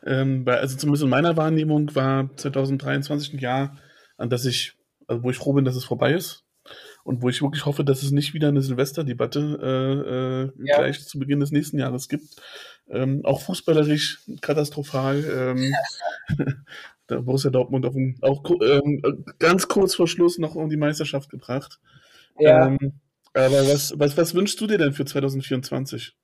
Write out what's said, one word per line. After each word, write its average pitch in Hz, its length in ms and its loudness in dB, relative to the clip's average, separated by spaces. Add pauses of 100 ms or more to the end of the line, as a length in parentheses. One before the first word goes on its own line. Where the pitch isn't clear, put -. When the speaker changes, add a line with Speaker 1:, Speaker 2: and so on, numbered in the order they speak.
Speaker 1:
Ähm, 135 400 0
weil, 123 140 2
also 131 180 -2
zumindest 147 280 0
in 135 40 4
meiner 160 300 4
Wahrnehmung 156 560 2
war 135 420 2
zweitausenddreiundzwanzig 139 960 -2
ein 143 60 -10
Jahr, 135 400 -2 (400)
an 120 100 -4
das 123 160 -2
ich, - 300 -2 (320)
also 120 160 -4
wo 123 80 0
ich 120 80 -4
froh 139 160 0
bin, 139 100 4
dass 127 120 -2
es 127 100 -8
vorbei 123 260 2
ist. - 320 -4 (580)
Und 123 200 -4
wo 123 80 2
ich 123 100 -4
wirklich 143 240 -2
hoffe, 143 180 -2
dass 139 200 2
es 139 80 -2
nicht 147 240 0
wieder 151 140 2
eine 143 120 4
Silvesterdebatte, 131 800 -2 (220)
äh, 131 1000 -2
äh, 131 40 -8
Speaker 2:
Ja. 143 100 4
Speaker 1:
gleich 135 300 0
zu - 120 -10
Beginn 139 220 0
des 143 100 0
nächsten 147 280 -2
Jahres 131 320 -4
gibt. 147 140 -4 (680)
Ähm, 135 340 -2
auch - 160 2
fußballerisch 156 800 0 (220)
katastrophal. 143 800 -2
Ähm, 131 500 -2 (540)
<laughs> - 380 -4 (420)
da 127 120 -4
Borussia 131 320 0
Dortmund 127 340 0
auf 131 80 -4
dem, 131 260 -2
auch 139 220 0
ku-, - 220 0
ähm, 143 600 2 (140)
ganz 180 300 2
kurz 190 260 2
vor 170 140 2
Schluss 175 300 2
noch 160 180 -4
um 156 120 -4
die 151 80 -2
Meisterschaft 147 540 -2
gebracht. - 480 -8 (580)
Speaker 2:
Ja. 151 300 8
Speaker 1:
Ähm, 139 280 0 (380)
aber 135 360 4
was, 143 280 0
was, 147 200 2
was 165 180 2
wünschst 196 260 0
du 214 60 -2
dir 208 120 2
denn 143 140 2
für 143 120 -4
zweitausendvierundzwanzig? 135 1200 -4